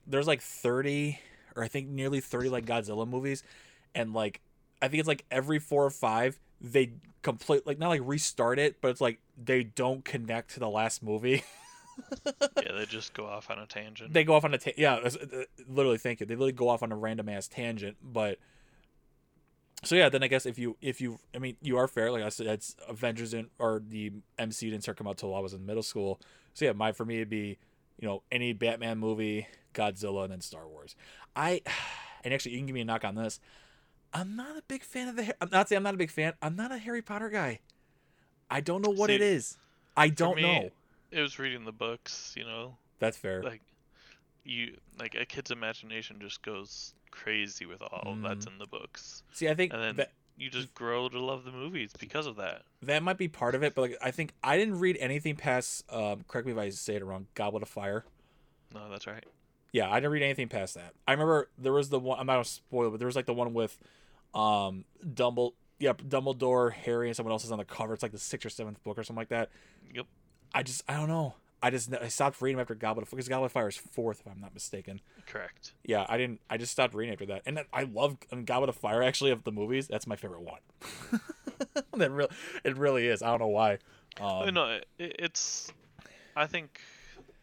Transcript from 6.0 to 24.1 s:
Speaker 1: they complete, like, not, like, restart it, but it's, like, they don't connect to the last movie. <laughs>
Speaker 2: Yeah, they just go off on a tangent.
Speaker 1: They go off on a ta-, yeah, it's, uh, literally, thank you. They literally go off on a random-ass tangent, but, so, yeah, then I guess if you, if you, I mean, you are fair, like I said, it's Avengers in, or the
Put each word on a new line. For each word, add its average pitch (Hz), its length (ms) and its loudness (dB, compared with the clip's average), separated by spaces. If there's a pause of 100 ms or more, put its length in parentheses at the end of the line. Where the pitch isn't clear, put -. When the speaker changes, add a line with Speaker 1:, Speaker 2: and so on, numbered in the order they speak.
Speaker 1:
they 123 320 4 (300)
complete, 139 420 2
like, 147 140 -2
not, 170 100 2
like, 156 140 4
restart 131 560 2
it, 147 200 4
but 131 120 4
it's, 123 100 0
like, 117 180 2 (240)
they 127 200 4
don't 127 420 -2
connect 113 460 -4
to - 80 -10
the 113 100 -2
last 107 340 2
movie. 113 460 2
<laughs> - 40 -20 (1080)
Speaker 2:
Yeah, - 80 -4
they 104 160 -2
just 110 260 -8
go 107 140 -6
off 104 240 -8
on 107 80 -8
a 107 80 -14
tangent. 110 460 -10
Speaker 1:
They 160 100 8
go 156 100 6
off 151 120 10
on 147 80 0
a 131 40 4
ta-, 127 200 -4
yeah, 143 260 6
it's, 120 120 0
uh, 131 280 -8 (240)
literally, 131 320 4
thank 120 220 -4
you. 104 40 -6
They 110 80 -4
literally 135 180 2
go 123 180 2
off 117 120 4
on 113 100 -2
a 107 40 -4
random-ass 107 520 -4
tangent, 113 540 -6
but, 110 380 -2 (1400)
so, - 120 0
yeah, 175 140 10
then 131 140 4
I 131 40 6
guess 131 200 2
if 117 100 -4
you, 120 240 -2
if 131 200 -2
you, 120 180 -4 (160)
I 127 40 -8
mean, 127 220 -6
you 127 160 2
are 127 100 6
fair, 113 240 2
like 113 120 0
I 107 60 -2
said, 110 180 -4
it's 107 280 -2 (120)
Avengers 117 480 -2
in, 113 140 -4 (100)
or 113 260 2
the 107 260 -6 (280)